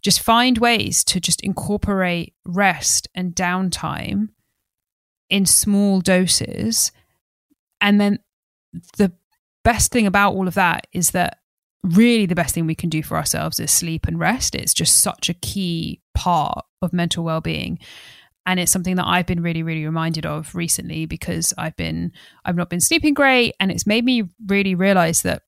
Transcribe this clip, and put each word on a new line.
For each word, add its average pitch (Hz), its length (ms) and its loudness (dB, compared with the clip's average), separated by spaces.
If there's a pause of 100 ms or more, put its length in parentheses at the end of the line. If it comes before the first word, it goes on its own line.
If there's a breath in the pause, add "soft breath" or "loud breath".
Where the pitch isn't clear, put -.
just - 180 0
find 240 360 4
ways 233 480 2
to - 160 -2
just - 220 -4
incorporate 190 920 -2 (120)
rest 180 680 0
and 180 200 -4
downtime 185 960 -4 (960)
in 196 160 2
small 202 560 2
doses. 185 880 0 (920)
And 202 200 4
then 202 180 2 (760)
the 196 160 4 (500)
best 226 300 2
thing 233 140 4
about 196 280 4
all 185 140 0
of 170 60 -4
that 180 380 0
is 175 180 0
that - 280 -2 (440)
really 220 440 6
the 170 80 0
best 165 200 -2
thing 165 120 0
we 160 80 -2
can - 140 -6
do 156 140 -2
for 156 160 -4
ourselves 156 420 -4
is 151 100 -4
sleep 165 360 -2
and 170 120 -4
rest. 180 360 -2
It's - 200 -2
just - 260 2
such - 280 -2
a 175 60 -4
key 170 680 -6 (140)
part - 500 -2 (160)
of 180 140 -2
mental 170 300 0
well-being. 160 540 -4 (680 loud breath)
And 185 120 0
it's 175 140 0
something 185 240 0
that 180 100 0
I've 175 200 0
been 175 160 -2
really, 165 200 -2
really 160 220 -4
reminded 160 400 -2
of 156 300 -8
recently 160 520 -4
because 165 520 -4
I've 160 180 -8
been, 165 360 -6 (320 loud breath)
I've 180 120 -2
not 175 140 -4
been 175 100 -2
sleeping 302 340 2
great. 262 460 4
And 190 100 2
it's - 160 -4
made 220 180 2
me 240 200 2 (220)
really 196 280 2
realize 180 480 2
that 165 240 -4